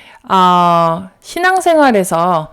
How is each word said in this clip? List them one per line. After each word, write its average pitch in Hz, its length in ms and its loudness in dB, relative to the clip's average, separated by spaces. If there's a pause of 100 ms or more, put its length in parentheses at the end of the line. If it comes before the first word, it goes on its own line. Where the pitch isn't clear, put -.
(300)
아, 175 840 0 (100)
신앙생활에서 247 1300 0